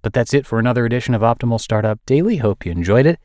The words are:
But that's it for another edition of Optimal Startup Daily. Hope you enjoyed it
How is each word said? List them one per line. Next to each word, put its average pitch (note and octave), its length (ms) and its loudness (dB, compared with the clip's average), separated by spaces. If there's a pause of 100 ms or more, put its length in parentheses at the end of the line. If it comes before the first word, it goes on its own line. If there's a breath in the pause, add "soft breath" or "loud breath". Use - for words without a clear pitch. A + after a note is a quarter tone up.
But G#2+ 120 -4
that's A#2+ 200 0
it C#3 140 0
for A2+ 120 -2
another A#2+ 260 0
edition A#2+ 280 -2
of G#2+ 80 0
Optimal A#2 380 0
Startup G#2+ 460 -2
Daily. F3 320 0
Hope A2 280 -2
you F2 60 -4
enjoyed F#2+ 340 2
it E3 200 2